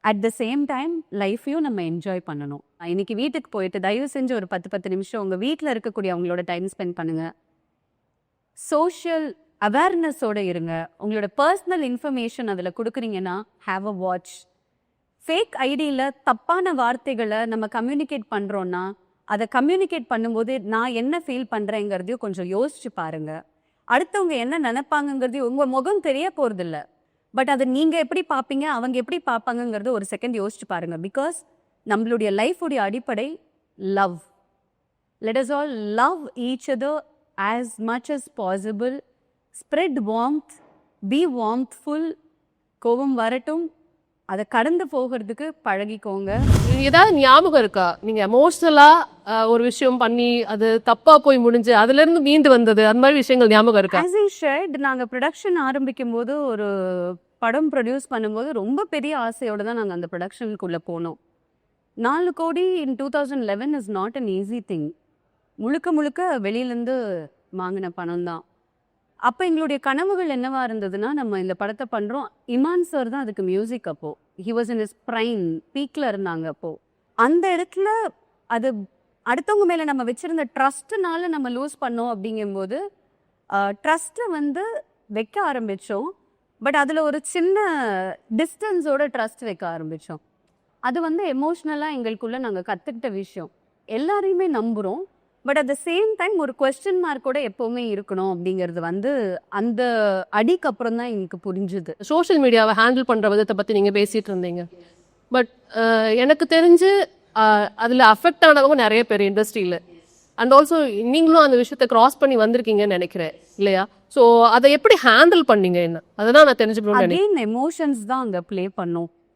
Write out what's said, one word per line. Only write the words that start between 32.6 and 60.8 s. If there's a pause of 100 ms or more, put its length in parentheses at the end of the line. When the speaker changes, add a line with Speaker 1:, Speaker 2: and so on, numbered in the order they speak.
Speaker 1:
அடிப்படை (360)
லவ். (1040)
Let
us
all
love
each
other (340)
as
much
as (100)
possible. (520)
Spread (100)
warmth. (460)
Be (100)
warmthful. (640)
கோபம்
வரட்டும், (600)
அதை
கடந்து
போகிறதுக்கு (140)
பழகிக்கோங்க. (380)
Speaker 2:
ஏதாவது
ஞாபகம்
இருக்கா?
நீங்க
எமோஷனலா, (240)
அ,
ஒரு
விஷயம்
பண்ணி,
அது
தப்பா
போய்
முடிஞ்சு,
அதுல
இருந்து
மீண்டு
வந்தது,
அந்த
மாதிரி
விஷயங்கள்
ஞாபகம்
இருக்கா?
Speaker 1:
As
I (120)
shared,
நாங்க
ப்ரொடக்ஷன்
ஆரம்பிக்கும்
போது,
ஒரு (720)
படம்
ப்ரொடியூஸ்
பண்ணும்போது,
ரொம்ப
பெரிய
ஆசையோட
தான்
நாங்க
அந்த
ப்ரொடக்ஷனுக்குள்ள (100)